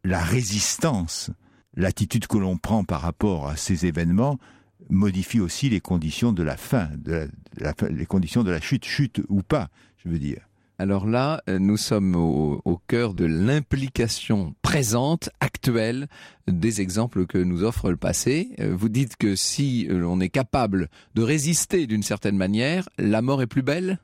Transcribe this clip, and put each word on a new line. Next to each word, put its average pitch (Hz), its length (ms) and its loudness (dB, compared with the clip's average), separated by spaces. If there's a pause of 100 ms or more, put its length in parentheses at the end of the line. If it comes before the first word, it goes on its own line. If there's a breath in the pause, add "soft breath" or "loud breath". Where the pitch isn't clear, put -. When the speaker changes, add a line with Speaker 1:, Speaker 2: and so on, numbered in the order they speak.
Speaker 1:
la 90 200 0
résistance, 104 1080 -2 (440 soft breath)
l'attitude 98 520 0
que 110 100 0
l'on 92 200 2
prend 107 260 0
par 78 180 -2
rapport 85 460 -2
à 73 80 -4
ces 90 300 0
événements 90 520 2 (520 loud breath)
modifie 95 500 2
aussi 101 300 0
les 101 100 2
conditions 87 520 0
de 87 120 0
la 73 140 -2
fin, 95 400 -2
de 67 140 -8
la, 80 160 -2
de - 40 -12 (280)
la 76 140 -2
fin, - 140 -2
les - 180 -2
conditions 190 380 0
de 92 80 0
la 82 100 0
chute, - 240 -2
chute - 440 -2
ou 98 120 2
pas, - 280 0 (340 soft breath)
je 85 60 -8
veux 82 100 -2
dire. 71 200 -4 (400)
Speaker 2:
Alors 98 280 0
là, 131 420 0
euh, 95 80 0
nous 101 200 4
sommes 95 380 0
au, 76 480 2
au 87 140 0
cœur 117 380 -2
de 87 100 0
l'implication 113 1400 0
présente, 135 680 0 (100)
actuelle, 123 680 0 (400 loud breath)
des 104 340 2
exemples 95 440 0
que 92 140 0
nous 90 240 2
offre 110 260 0
le 87 80 0
passé. 139 520 0 (100)
Euh, 101 160 0
vous 107 140 0
dites 127 280 -2
que 101 180 2
si, 127 540 0
euh, 90 160 2
on 90 140 0
est 92 100 2
capable 110 600 0 (260 soft breath)
de 110 80 4
résister 156 640 0
d'une 107 160 0
certaine 101 340 -2
manière, 120 500 0 (120)
la 110 240 2
mort 135 180 2
est 123 60 0
plus 127 160 0
belle ? 180 400 -2